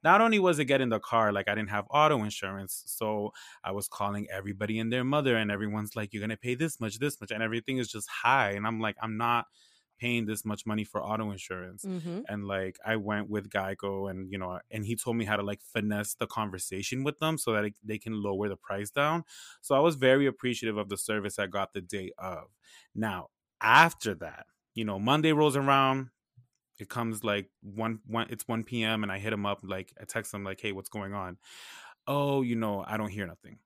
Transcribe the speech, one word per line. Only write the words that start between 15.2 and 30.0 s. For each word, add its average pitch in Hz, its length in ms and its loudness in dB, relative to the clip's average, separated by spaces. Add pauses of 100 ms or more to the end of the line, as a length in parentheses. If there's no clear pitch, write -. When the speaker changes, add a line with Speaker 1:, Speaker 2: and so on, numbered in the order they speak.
Speaker 1:
how 107 120 0
to, 101 60 -2
like, 101 180 -6
finesse 104 540 -2
the 120 120 -4
conversation 101 760 -4
with 143 160 -4
them 160 180 0
so 120 160 0
that 104 120 2
it, 104 180 -4
they 107 160 -6
can 110 220 -6
lower 101 280 0
the 95 80 -6
price 101 320 -6
down. 156 340 0 (380)
So - 140 2
I 135 40 8
was 160 160 6
very 131 300 8
appreciative 117 520 0
of 101 120 -2
the 98 80 -2
service 104 420 -2
I 101 80 0
got 98 260 -2
the 98 80 -6
day 95 360 -8
of. 90 320 -10 (460)
Now, 101 340 -4 (320)
after 117 540 8
that, - 320 -14 (260)
you 113 100 -4
know, 101 160 -2
Monday 151 320 4
rolls 151 240 6
around, 135 540 4 (680)
it 104 100 -12
comes, 113 340 -4
like, 101 280 0 (100)
one, 110 460 -4
one, 113 240 -2
it's - 160 -10
one 113 160 -2
P 117 200 -2
M, 110 200 2
and 101 80 -4
I 98 80 -4
hit 107 120 -2
him 101 140 -2
up, 101 180 -2
like, 95 380 -8